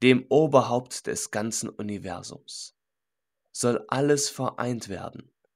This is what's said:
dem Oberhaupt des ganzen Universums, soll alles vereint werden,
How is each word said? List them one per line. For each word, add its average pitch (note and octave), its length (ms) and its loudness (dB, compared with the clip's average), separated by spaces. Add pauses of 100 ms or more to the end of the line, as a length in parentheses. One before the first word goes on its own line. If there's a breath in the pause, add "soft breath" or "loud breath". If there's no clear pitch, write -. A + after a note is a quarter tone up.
dem B2+ 260 6
Oberhaupt B2+ 800 2
des - 240 -6
ganzen A2 380 -4
Universums, G2 1040 -10 (800)
soll A#2+ 340 0
alles C#3+ 420 2
vereint A#2+ 600 -6
werden, - 440 -12 (240)